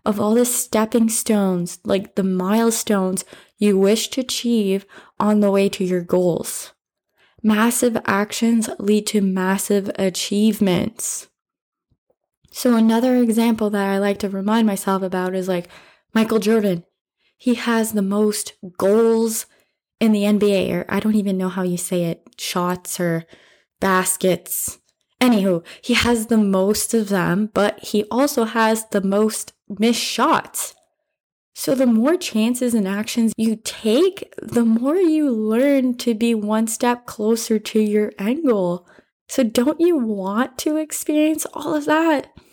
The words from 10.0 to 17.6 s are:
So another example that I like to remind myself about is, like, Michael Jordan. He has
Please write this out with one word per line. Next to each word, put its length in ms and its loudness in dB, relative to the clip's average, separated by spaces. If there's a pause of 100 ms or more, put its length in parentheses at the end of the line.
So 260 0
another 400 4
example 540 2
that 180 0
I 100 0
like 200 0
to 100 -4
remind 380 0
myself 360 -2
about 340 -4
is, 120 -4
like, 200 -2 (440)
Michael 280 2
Jordan. 440 2 (520)
He 180 0
has 380 -2